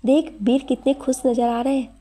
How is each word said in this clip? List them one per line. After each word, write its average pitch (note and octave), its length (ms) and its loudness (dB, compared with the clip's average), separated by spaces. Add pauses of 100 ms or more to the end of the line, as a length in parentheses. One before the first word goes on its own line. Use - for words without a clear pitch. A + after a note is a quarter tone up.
देख, D4+ 380 2
बीर B3+ 200 2
कितने C4+ 300 -2
खुश C4 320 -4
नजर A#3+ 240 2
आ A#3 120 -2
रहे C4+ 160 0
हैं B3 240 -6